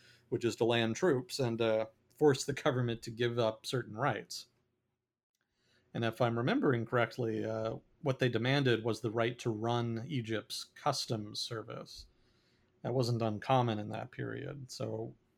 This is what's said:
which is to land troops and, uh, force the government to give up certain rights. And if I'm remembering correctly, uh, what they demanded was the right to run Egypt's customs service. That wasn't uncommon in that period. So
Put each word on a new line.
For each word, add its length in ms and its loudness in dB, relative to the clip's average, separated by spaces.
which 160 0
is 120 0
to 80 2
land 300 4
troops 440 0
and, 220 0
uh, 260 2
force 240 6
the 100 -4
government 480 0
to 80 -12
give 300 0
up 260 0
certain 300 -4
rights. 500 -2
And 100 0
if 160 -2
I'm 160 4
remembering 480 2
correctly, 580 0
uh, 340 -2
what 160 0
they 100 4
demanded 540 2
was 180 -2
the 100 -2
right 280 0
to 100 -2
run 580 0
Egypt's 680 -6
customs 640 -4
service. 680 -10
That 100 -4
wasn't 300 2
uncommon 560 2
in 100 -6
that 220 -8
period. 600 -8
So 420 -6